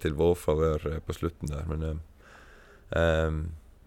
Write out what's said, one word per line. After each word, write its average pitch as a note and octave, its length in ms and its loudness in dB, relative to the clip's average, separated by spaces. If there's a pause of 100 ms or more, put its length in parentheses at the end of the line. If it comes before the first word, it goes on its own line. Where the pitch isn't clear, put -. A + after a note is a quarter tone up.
til E2 140 0
vår E2+ 220 4
favør, D#2 580 0
eh, D#2+ 60 -6
på - 120 -8
slutten - 400 -4
der. D2 160 -6
Men, D#2 140 -4
eh, - 1160 -8
ehm, D#2+ 520 2 (360)